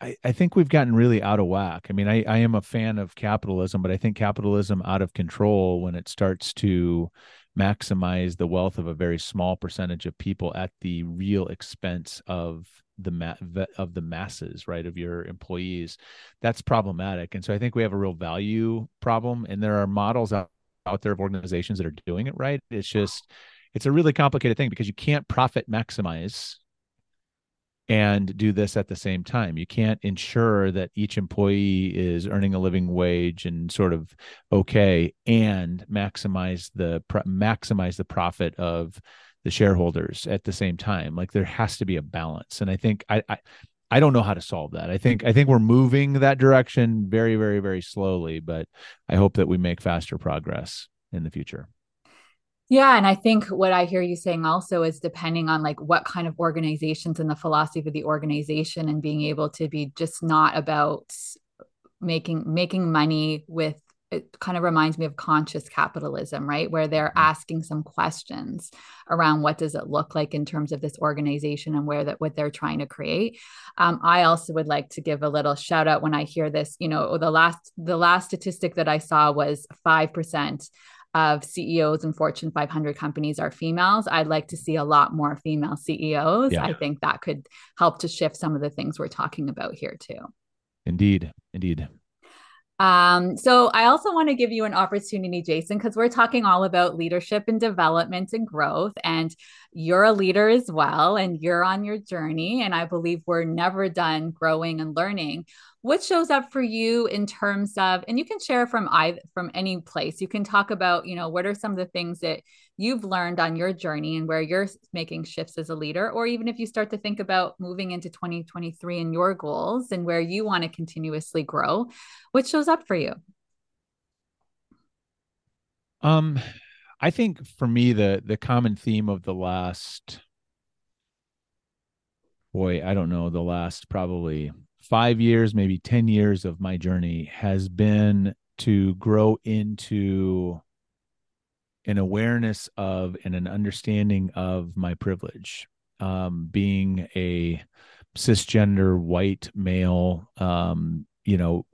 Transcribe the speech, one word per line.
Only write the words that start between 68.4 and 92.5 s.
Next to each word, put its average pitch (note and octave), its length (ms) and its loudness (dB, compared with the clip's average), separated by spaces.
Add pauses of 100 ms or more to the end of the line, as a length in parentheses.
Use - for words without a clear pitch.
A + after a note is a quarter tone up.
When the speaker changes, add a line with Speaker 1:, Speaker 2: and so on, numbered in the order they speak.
Speaker 2:
around D#3 340 4
what D3+ 140 2
does D#3 160 -4
it - 140 -6
look D3 260 -2
like D3 200 -2
in D3 100 -2
terms D3+ 300 -6
of C#3 80 -8
this D3+ 180 -8
organization D3 720 -2
and D3 140 -2
where D3 160 -2
that, D3 160 -6
what D#3 160 -4
they're D3 160 -4
trying D#3 280 -6
to D#3+ 60 -4
create. F#3+ 540 -4 (380)
Um, E3+ 260 2
I F3 200 6
also E3 280 4
would D#3 160 -2
like D3 220 -2
to - 120 -12
give D3 220 -4
a D3+ 60 2
little C#3+ 260 0
shout D#3 320 0
out D#3 140 4
when D#3 120 -2
I D3+ 120 0
hear D3+ 240 -4
this, D3+ 300 -4
you E3+ 100 -4
know, D3+ 280 -2
the D#3+ 140 0
last, E3 460 4
the E3+ 180 -4
last F3 300 4
statistic F3 500 -6
that D#3 140 0
I D3+ 80 2
saw D3+ 340 4
was D3 340 -2 (200)
five D#3+ 260 4
percent D3+ 580 -6 (440)
of D3+ 300 2
C E3 340 -4
E E3 40 4
Os D#3 220 2
in D#3 100 -2
Fortune D#3 380 -2
five D3+ 180 -2
hundred D3+ 260 -4
companies D3 440 -6
are - 100 -2
females. F3+ 600 0
I'd D#3+ 160 2
like D#3 220 -2
to E3 80 -12
see D#3 180 -4
a D3+ 80 0
lot D3 320 4
more D3 220 0
female D3+ 380 -2
C D#3+ 240 -4
E D#3 160 -2
Os. G3 360 2
Speaker 1:
Yeah. D#3+ 120 0
Speaker 2:
I E3 100 -2
think D3 260 -6
that D3 220 -2
could C#3+ 260 -6 (300)
help E3 220 2
to E3+ 80 -4
shift E3 280 -2
some D#3 200 -2
of C#3 60 -2
the D3 80 -2
things D3 300 -8
we're - 80 -6
talking - 420 -6
about - 240 -8
here - 260 -10
too. - 200 -14 (640)
Speaker 1:
Indeed. F2 460 2 (220)
Indeed. E2+ 340 -4 (920)